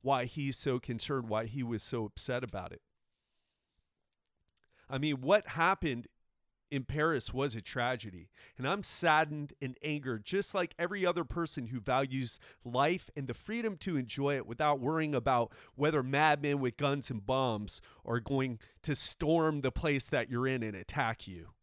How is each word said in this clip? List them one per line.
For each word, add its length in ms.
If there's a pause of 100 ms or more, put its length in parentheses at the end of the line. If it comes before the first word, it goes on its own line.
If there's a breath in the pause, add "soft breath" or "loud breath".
why 220
he's 320
so 220
concerned, 500
why 180
he 160
was 200
so 220
upset 400
about 280
it. 100 (2000 soft breath)
I 100
mean, 220
what 280
happened 600 (640)
in 140
Paris 480
was 240
a 60
tragedy, 680 (280 loud breath)
and 120
I'm 140
saddened 800
and 220
angered, 420
just 300
like 240
every 260
other 200
person 440
who 120
values 580 (240 loud breath)
life 540
and 100
the 80
freedom 440
to 180
enjoy 400
it 100
without 320
worrying 360
about 380 (220 loud breath)
whether 280
madmen 580
with 160
guns 340
and 140
bombs 560 (240 loud breath)
are 160
going 400 (220 loud breath)
to 120
storm 680
the 100
place 380
that 200
you're 160
in 160
and 140
attack 500
you. 220 (140)